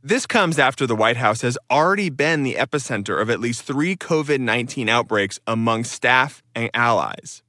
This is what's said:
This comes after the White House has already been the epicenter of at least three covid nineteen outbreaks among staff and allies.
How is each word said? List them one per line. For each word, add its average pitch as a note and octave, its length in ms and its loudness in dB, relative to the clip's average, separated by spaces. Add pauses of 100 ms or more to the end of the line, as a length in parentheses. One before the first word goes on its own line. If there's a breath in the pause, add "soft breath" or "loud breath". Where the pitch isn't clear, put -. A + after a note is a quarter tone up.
This G3+ 240 0
comes E3+ 360 2
after C3+ 260 2
the A#2 80 0
White A2 220 4
House A#2 240 2
has B2 180 -2 (100)
already F3+ 400 2
been D3 360 0
the B2+ 100 -2
epicenter G#2+ 680 -4
of A2 80 0
at A2+ 120 0
least A#2+ 240 -4
three D3+ 320 -2
covid D3+ 420 0
nineteen A#2 500 -2
outbreaks A2 600 0
among A2+ 340 0
staff B2+ 580 0 (140)
and A#2 180 -4
allies. A2 760 -2